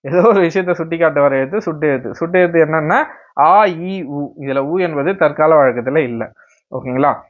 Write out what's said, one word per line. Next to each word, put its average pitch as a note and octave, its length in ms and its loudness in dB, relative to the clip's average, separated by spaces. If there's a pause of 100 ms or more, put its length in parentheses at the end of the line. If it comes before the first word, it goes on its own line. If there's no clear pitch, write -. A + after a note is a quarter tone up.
ஏதோ D#3 200 0
ஒரு G#3 180 4
விஷயத்தை F3 360 0
சுட்டி E3 220 -6
காட்ட D3+ 240 2
வர C#3 140 2
எழுத்து C3+ 260 -2
சுட்டு D3+ 260 -4
எழுத்து. A#2+ 280 -4
சுட்டு F3 240 -2
எழுத்து E3+ 260 2
என்னன்னா D#3+ 340 0 (400)
ஆ, F#3 260 6
இ, F#3 380 -6
உ. C#3+ 160 -8 (220)
இதுல C#3 160 -4
உ D3 200 -2
என்பது E3+ 380 -2
தற்கால D#3 400 2
வழக்கத்துல C3 420 2
இல்ல. A#2 340 -4 (400)
ஓகேங்களா? C3 400 -2 (180)